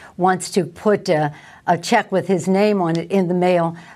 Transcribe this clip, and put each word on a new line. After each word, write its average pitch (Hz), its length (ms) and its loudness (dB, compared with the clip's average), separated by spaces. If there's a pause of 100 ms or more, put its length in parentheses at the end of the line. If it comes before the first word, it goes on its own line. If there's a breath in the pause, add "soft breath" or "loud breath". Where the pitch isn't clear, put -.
(160 loud breath)
wants 185 360 0
to 180 120 0
put 202 460 -2
a, 151 240 0 (320 loud breath)
a 175 100 2
check 202 360 0
with 185 160 -2
his 185 200 0
name 202 320 2
on 165 160 0
it 170 140 -6
in 190 180 0
the 180 60 0
mail 175 420 2 (200 loud breath)